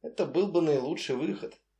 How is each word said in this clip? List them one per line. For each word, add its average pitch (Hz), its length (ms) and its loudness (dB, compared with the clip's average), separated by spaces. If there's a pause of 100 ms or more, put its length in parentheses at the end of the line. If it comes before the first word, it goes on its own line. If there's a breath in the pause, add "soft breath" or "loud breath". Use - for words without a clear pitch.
это - 240 -4
был 170 220 2
бы 170 120 2
наилучший 143 540 0
выход». - 400 -4 (260)